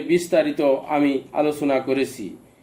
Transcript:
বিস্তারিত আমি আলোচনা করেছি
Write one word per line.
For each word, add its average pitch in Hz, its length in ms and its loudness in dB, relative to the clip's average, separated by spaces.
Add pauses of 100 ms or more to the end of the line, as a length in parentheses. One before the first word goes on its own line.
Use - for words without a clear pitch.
বিস্তারিত 156 600 2 (280)
আমি 143 240 2 (200)
আলোচনা 147 480 0
করেছি 131 460 -4 (360)